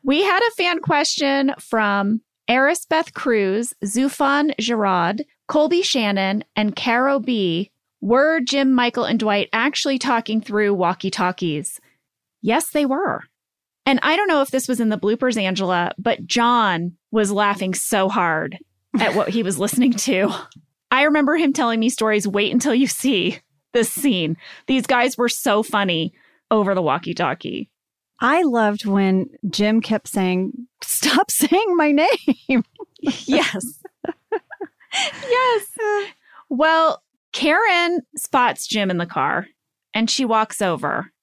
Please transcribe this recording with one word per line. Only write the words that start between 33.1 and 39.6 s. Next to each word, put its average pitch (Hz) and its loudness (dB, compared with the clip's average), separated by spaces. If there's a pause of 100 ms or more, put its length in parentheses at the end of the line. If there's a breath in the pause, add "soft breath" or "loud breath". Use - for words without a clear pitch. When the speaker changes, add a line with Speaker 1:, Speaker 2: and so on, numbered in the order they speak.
Speaker 1:
Yes. 494 0 (840 soft breath)
Well, 320 2 (300)
Karen 349 2 (160)
spots - 0
Jim 202 -2
in 175 -2
the 170 -2
car 151 -2 (480)